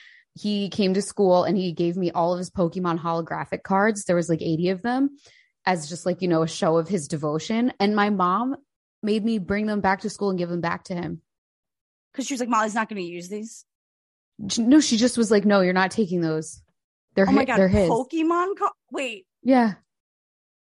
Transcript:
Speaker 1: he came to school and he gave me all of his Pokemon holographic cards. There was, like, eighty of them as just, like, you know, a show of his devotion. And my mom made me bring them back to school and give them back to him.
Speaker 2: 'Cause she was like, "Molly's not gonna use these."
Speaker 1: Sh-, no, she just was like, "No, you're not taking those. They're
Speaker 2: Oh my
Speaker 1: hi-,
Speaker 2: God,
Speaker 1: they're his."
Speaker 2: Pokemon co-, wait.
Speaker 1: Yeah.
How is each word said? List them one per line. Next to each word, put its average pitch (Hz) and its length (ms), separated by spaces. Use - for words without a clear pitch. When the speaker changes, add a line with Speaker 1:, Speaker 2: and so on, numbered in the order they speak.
Speaker 1:
he 202 340
came 185 240
to 196 80
school 185 420
and 170 140
he 180 160
gave 170 240
me 175 140
all 170 200
of 180 60
his 180 120
Pokemon 170 500
holographic 165 640
cards. 202 420
There 175 100
was, 170 140
like, 160 120
eighty 170 280
of 185 120
them 269 360
as 165 240
just, 170 160
like, 175 160
you 180 80
know, 160 140
a 160 40
show 165 300
of 165 100
his 175 220
devotion. 160 680
And 202 160
my 208 160
mom 208 460
made 214 220
me 226 140
bring 202 260
them 208 160
back 196 200
to 214 80
school 202 200
and 185 100
give 175 80
them 170 140
back 170 240
to 190 100
him. 170 260
Speaker 2:
'Cause 254 120
she 285 100
was 226 40
like, 247 80
"Molly's 220 280
not 220 120
gonna 208 140
use 175 260
these." 214 380
Speaker 1:
Sh-, 196 120
no, 247 200
she 247 160
just 240 220
was 226 140
like, 208 140
"No, 202 140
you're 185 140
not 185 180
taking 180 300
those. 160 400
They're 190 120
Speaker 2:
Oh 190 60
my - 80
Speaker 1:
hi-, 262 40
Speaker 2:
God, 247 120
Speaker 1:
they're 190 100
his." 190 220
Speaker 2:
Pokemon 330 680
co-, 403 120
wait. 247 340
Speaker 1:
Yeah. 233 300